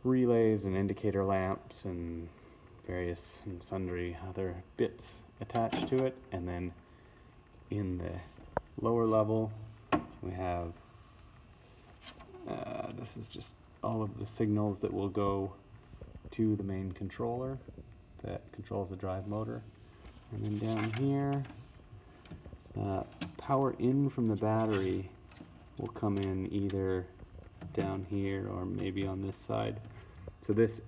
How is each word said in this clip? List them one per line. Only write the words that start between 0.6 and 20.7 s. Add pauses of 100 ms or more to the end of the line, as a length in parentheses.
and
indicator
lamps
and (580)
various
and
sundry (120)
other (140)
bits (200)
attached
to
it. (160)
And
then (1000)
in
the (680)
lower
level, (680)
we
have, (1800)
uh,
this
is
just (280)
all
of
the
signals
that
will
go (800)
to
the
main
controller (640)
that (120)
controls
the
drive
motor. (680)
And
then
down